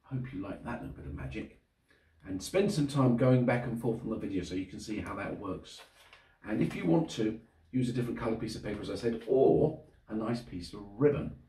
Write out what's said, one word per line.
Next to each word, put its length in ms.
hope 300
you 80
like 220
that 180
little 140
bit 100
of 80
magic, 480
and 160
spend 300
some 160
time 300
going 280
back 200
and 140
forth 220
on 80
the 60
video 280
so 120
you 100
can 140
see 180
how 180
that 240
works. 420
And 180
if 140
you 100
want 260
to, 280
use 180
a 40
different 260
colour 160
piece 200
of 80
paper, 180
as 80
I 60
said, 320
or 560
a 60
nice 260
piece 320
of 80
ribbon. 380